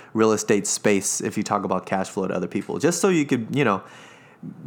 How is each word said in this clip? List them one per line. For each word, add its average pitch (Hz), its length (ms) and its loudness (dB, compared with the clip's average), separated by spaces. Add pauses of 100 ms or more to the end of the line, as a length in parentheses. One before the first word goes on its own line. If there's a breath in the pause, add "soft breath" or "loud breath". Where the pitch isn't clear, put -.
(140 loud breath)
real 110 180 6
estate 104 340 2
space - 540 0
if 104 160 -4
you 104 80 -2
talk 101 180 -2
about 92 240 -4
cash 95 220 -2
flow 95 180 -4
to 95 80 -2
other 90 140 -4
people, 92 320 -6
just 175 200 2
so 202 80 4
you 165 160 4
could, 117 300 -2
you 139 100 2
know, 98 180 2 (840 loud breath)